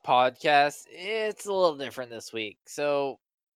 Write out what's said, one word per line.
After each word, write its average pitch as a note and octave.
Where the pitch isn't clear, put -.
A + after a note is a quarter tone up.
podcast. C#3+
It's G#3
a G3+
little F3+
different B2+
this A2
week, A2
so C#3+